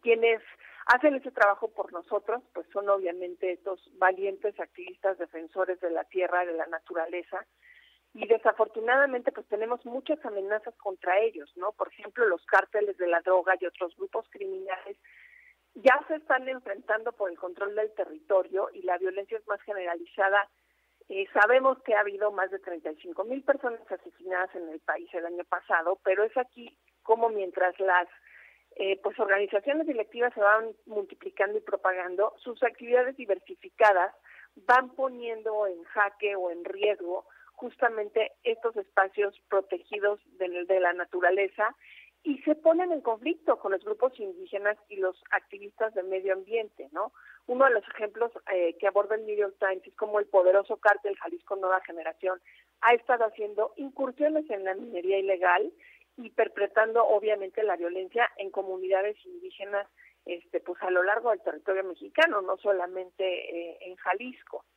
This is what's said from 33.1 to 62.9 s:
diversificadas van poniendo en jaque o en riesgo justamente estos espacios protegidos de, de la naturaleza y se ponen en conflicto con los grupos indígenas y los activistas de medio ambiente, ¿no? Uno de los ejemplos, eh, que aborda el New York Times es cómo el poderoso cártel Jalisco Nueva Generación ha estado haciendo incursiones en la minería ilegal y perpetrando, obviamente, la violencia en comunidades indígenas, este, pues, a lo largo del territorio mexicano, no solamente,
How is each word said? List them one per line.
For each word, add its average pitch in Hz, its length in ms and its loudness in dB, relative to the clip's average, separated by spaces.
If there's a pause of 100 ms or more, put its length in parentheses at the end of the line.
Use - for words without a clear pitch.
diversificadas 196 960 2 (400)
van 254 400 2
poniendo 226 720 -4
en 170 180 -6
jaque 202 520 0
o 180 140 -2
en 170 140 -8
riesgo 196 640 -2 (280)
justamente 220 800 -2 (120)
estos 226 320 -4
espacios 202 600 -2 (120)
protegidos 202 720 -2 (180)
de, 180 260 -4
de 185 160 2
la 175 140 2
naturaleza 190 840 0 (460)
y 285 200 -6
se 302 120 2
ponen 330 380 2
en 285 100 -4
conflicto 247 560 -2
con 392 140 -4
los 359 120 -4
grupos - 340 -2
indígenas 202 600 -6 (100)
y 208 80 -14
los 185 340 -2
activistas 202 640 -4
de 190 100 -4
medio 190 280 -2
ambiente, 208 600 -6
¿no? 220 200 -6 (340)
Uno 254 200 4
de 254 60 6
los 208 160 0
ejemplos, 220 440 -4 (200)
eh, 175 260 0
que 208 80 0
aborda 202 300 2
el 220 100 -6
New 214 100 -4
York 202 220 0
Times 190 280 -2
es - 100 -20
cómo 208 220 -2
el 208 80 0
poderoso 196 520 4
cártel 202 400 2
Jalisco 175 380 -8
Nueva 185 240 0
Generación 180 600 -6 (400)
ha 233 140 6
estado 233 320 0
haciendo 208 500 -4
incursiones 294 720 -2
en 196 160 -6
la 190 100 -2
minería 196 440 -2
ilegal 185 540 2 (440)
y 233 140 -16
perpetrando, 220 720 2
obviamente, 208 600 0
la 196 120 0
violencia 185 600 -2
en 196 140 -10
comunidades 190 760 -2
indígenas, 202 640 -10 (380)
este, 180 340 -6
pues, 180 220 -10
a 185 80 -2
lo 180 120 4
largo 226 280 2
del 202 100 2
territorio 190 440 -4
mexicano, 202 580 0
no 185 160 -4
solamente, 185 640 -2